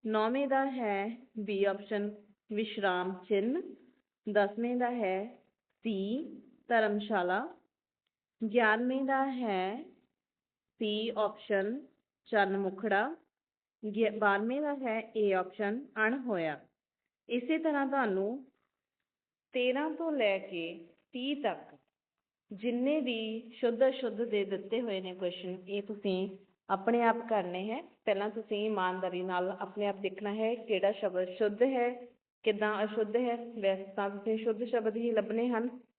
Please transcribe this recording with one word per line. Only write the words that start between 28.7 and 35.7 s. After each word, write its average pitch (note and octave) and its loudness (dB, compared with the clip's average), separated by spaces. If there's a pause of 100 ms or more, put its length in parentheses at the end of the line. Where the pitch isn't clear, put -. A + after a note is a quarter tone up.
ਨਾਲ F#3 0
ਆਪਣੇ G3+ -2
ਆਪ G3 0
ਦੇਖਣਾ G3 -4
ਹੈ A3 0
ਕਿਹੜਾ G3 0
ਸ਼ਬਦ F#3 -2
ਸ਼ੁੱਧ G#3 2
ਹੈ, B3 0 (360)
ਕਿੱਦਾਂ G#3+ 2
ਅਸ਼ੁੱਧ G#3+ -2
ਹੈ। A#3+ 2
ਵੈਸੇ G3 -2 (100)
ਤਾਂ G3+ 0
ਤੁਸੀਂ G3+ -2
ਸ਼ੁੱਧ A3 0
ਸ਼ਬਦ A3 0
ਹੀ A#3 0
ਲੱਭਣੇ A3+ 2
ਹਨ। A#3+ 0 (200)